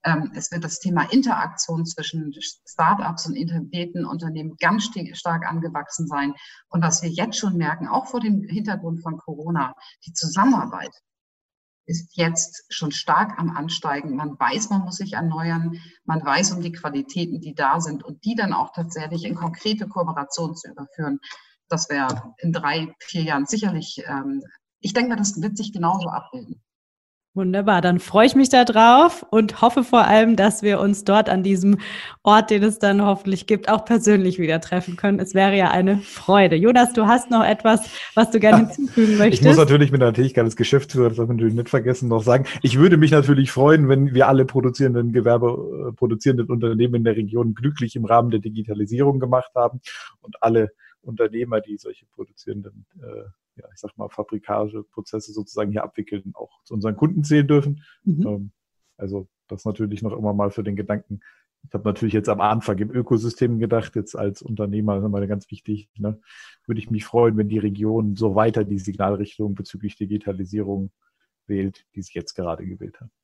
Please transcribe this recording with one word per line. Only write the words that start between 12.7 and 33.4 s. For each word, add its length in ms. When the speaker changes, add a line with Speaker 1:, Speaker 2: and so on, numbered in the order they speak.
Speaker 1:
stark 460
am 180
Ansteigen. 600
Man 240
weiß, 320
man 100
muss 160
sich 160
erneuern. 640
Man 200
weiß 280
um 100
die 80
Qualitäten, 680
die 140
da 280
sind 220
und 220
die 80
dann 200
auch 200
tatsächlich 520
in 100
konkrete 520
Kooperationen 680
zu 160
überführen. 480
Das 200
wäre 500
in 120
drei, 480
vier 220
Jahren 240
sicherlich, 640
ähm, 340
ich 140
denke 160
mal, 60
das 260
wird 160
sich 160
genauso 360
abbilden. 520
Speaker 2:
Wunderbar, 480
dann 180
freue 280
ich 80
mich 140
da 140
drauf 680
und 320
hoffe 220
vor 220
allem, 300
dass 260
wir 180
uns 240
dort 260
an 140
diesem 360
Ort, 280
den 120
es 160
dann 240
hoffentlich 440